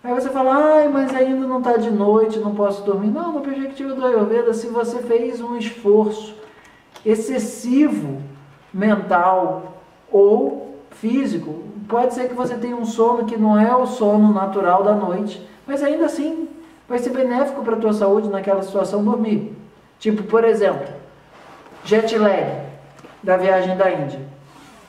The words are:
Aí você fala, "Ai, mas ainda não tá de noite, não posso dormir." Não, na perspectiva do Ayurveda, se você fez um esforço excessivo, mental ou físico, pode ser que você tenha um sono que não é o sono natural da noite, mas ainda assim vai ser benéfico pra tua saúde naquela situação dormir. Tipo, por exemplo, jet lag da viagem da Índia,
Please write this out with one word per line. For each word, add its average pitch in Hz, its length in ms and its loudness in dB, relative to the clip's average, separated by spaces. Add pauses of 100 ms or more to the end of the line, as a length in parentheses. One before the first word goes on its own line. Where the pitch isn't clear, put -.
Aí 247 120 -4
você 262 160 -2
fala, 277 480 4
"Ai, 294 100 6
mas 269 260 0
ainda 262 320 2
não 254 160 -2
tá 240 140 2
de 220 160 0
noite, 214 480 2
não 208 160 -4
posso 202 280 -2
dormir." 202 240 -2
Não, 320 260 -4
na 285 80 -4
perspectiva 277 520 -8
do 254 120 -4
Ayurveda, 226 480 2
se 226 140 -6
você 233 320 -4
fez 233 420 -2
um 233 160 -8
esforço 208 760 0 (720)
excessivo, 226 1160 -2 (520)
mental 185 1000 0 (360)
ou 214 680 2 (140)
físico, 190 720 -4 (260)
pode 247 240 2
ser 254 160 -4
que 247 40 -8
você 247 220 -4
tenha 240 200 -6
um 233 100 -6
sono 226 400 2
que 226 100 -6
não 214 240 4
é 233 160 4
o 254 100 4
sono 214 480 4
natural 196 500 2
da 208 100 4
noite, 202 520 -4 (200)
mas 277 180 -4
ainda 311 220 0
assim 311 420 -4 (400)
vai 247 120 -4
ser 240 100 -2
benéfico 247 540 -2
pra 220 120 0
tua 220 160 0
saúde 208 380 2
naquela 196 320 -2
situação 208 420 -2
dormir. 220 500 -2 (460)
Tipo, 208 240 -2
por 226 200 2
exemplo, 202 440 2 (960)
jet 220 340 0
lag 175 440 0 (600)
da 185 140 2
viagem 185 400 2
da 185 160 2
Índia, 143 300 -6 (680)